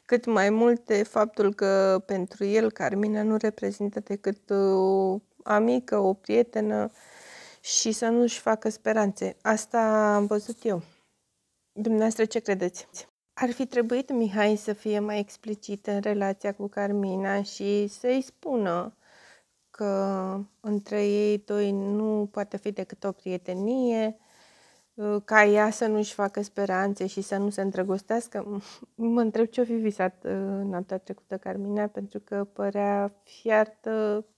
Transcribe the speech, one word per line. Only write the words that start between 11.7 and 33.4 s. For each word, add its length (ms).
Dumneavoastră 540
ce 140
credeți? 480
Ar 180
fi 140
trebuit 460
Mihai 440
să 180
fie 260
mai 200
explicit 680
în 120
relația 540
cu 140
Carmina 760
și 460
să-i 340
spună 760
că 720
între 460
ei 320
doi 340
nu 600
poate 260
fi 140
decât 320
o 80
prietenie, 1080
ca 200
ea 240
să 160
nu-și 280
facă 280
speranțe 640
și 140
să 160
nu 120
se 120
îndrăgostească. 1000
Mă 260
întreb 260
ce-o 160
fi 100
visat, 500
uh, 80
noaptea 340
trecută 400
Carmina, 500
pentru 320
că 240
părea 800
fiartă, 1000